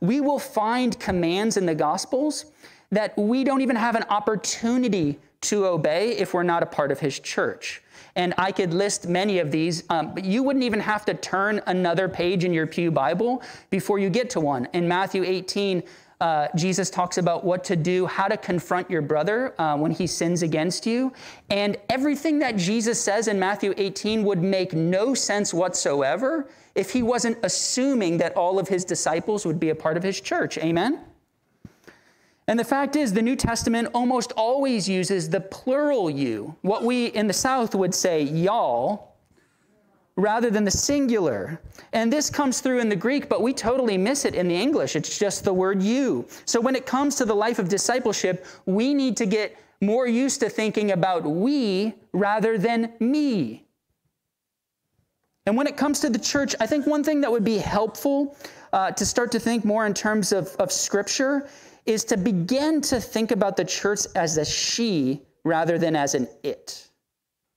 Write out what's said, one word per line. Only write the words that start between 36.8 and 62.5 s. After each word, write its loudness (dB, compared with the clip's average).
we 2
in 0
the 0
South 0
would 2
say, 2
y'all, 0
rather 2
than 2
the 2
singular. 0
And 2
this 0
comes 0
through 0
in 2
the 2
Greek, 0
but 2
we 2
totally 0
miss 0
it 0
in 0
the 2
English. 0
It's -4
just 0
the 2
word 2
you. 0
So 0
when 2
it -2
comes 0
to 2
the 0
life 0
of 0
discipleship, 0
we 2
need 2
to 2
get 0
more 2
used 0
to 2
thinking 0
about 2
we 0
rather 2
than 0
me. 0
And 2
when 2
it -8
comes 2
to 2
the 0
church, -2
I 2
think 0
one 2
thing 2
that 2
would 2
be 2
helpful, 0
uh, 2
to -2
start 0
to 0
think 0
more 2
in 0
terms 0
of, -2
of 0
Scripture 0
is 0
to 2
begin 2